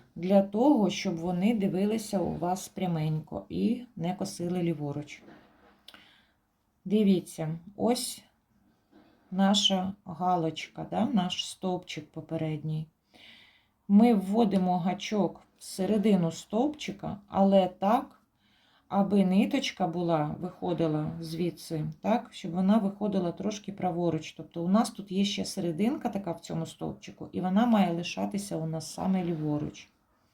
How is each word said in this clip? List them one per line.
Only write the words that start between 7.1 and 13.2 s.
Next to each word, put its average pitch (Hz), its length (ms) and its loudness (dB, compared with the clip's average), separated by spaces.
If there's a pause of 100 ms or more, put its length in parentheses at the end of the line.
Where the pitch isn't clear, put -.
ось - 460 -2 (1080)
наша 196 640 2 (120)
галочка, 165 840 -2
да, 190 160 0
наш 180 400 0
стовпчик 180 640 -8
попередній. 156 760 -6 (1040)